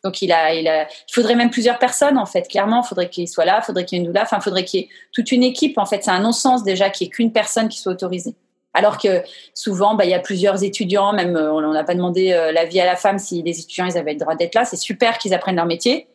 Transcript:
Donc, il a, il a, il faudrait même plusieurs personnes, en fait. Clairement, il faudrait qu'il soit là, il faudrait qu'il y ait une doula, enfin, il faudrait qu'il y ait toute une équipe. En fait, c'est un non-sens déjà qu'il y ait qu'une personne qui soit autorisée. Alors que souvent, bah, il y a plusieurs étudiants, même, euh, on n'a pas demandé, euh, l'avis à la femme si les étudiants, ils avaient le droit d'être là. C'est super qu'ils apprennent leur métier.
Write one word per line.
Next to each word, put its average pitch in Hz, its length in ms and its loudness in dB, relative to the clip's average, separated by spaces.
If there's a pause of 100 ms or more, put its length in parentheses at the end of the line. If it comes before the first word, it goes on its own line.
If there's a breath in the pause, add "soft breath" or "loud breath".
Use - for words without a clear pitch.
Donc, 185 200 -6
il 180 100 2
a, 165 220 4
il 160 120 -2
a, 156 180 2
il - 280 -18
faudrait 240 220 2
même 240 160 4
plusieurs 240 280 0
personnes, 277 380 2
en 220 80 2
fait. 180 240 -4
Clairement, 214 340 0
il 240 60 -6
faudrait 180 220 -4
qu'il 175 180 -6
soit - 160 0
là, 196 180 4
il - 40 -8
faudrait 185 180 -2
qu'il 180 140 -4
y - 20 0
ait 175 40 0
une 170 60 -6
doula, 196 120 2
enfin, 226 180 -2
il - 20 -12
faudrait 185 220 -2
qu'il 180 160 -2
y - 40 -8
ait - 40 -20 (240 loud breath)
toute - 180 -2
une 247 120 4
équipe. 254 340 0
En 240 80 2
fait, 202 180 -2
c'est - 80 -2
un 185 100 2
non-sens 233 440 2
déjà 196 240 2
qu'il 190 180 -4
y - 20 -12
ait - 20 -14
qu'une 226 220 0
personne 220 360 0
qui 220 100 -8
soit 190 140 -4
autorisée. 180 420 -6 (380)
Alors 208 240 4
que 185 260 2 (300 loud breath)
souvent, 202 420 0
bah, 202 120 4
il 175 40 2
y 185 40 4
a 175 40 0
plusieurs 190 460 0
étudiants, 196 480 0
même, 175 240 0
euh, 156 160 0
on 156 200 0
n'a 156 120 0
pas 175 100 -2
demandé, 180 380 0
euh, 165 180 2
l'avis 165 300 0
à 180 60 4
la 180 100 2
femme 196 220 0
si 180 240 -6
les 165 180 -4
étudiants, - 240 -8
ils 175 140 -2
avaient 151 160 -4
le 151 40 -10
droit 156 160 -2
d'être 170 200 -2
là. 226 100 4
C'est - 140 -8
super 226 400 0
qu'ils 190 160 -2
apprennent 185 220 -2
leur 170 100 0
métier. 175 480 -2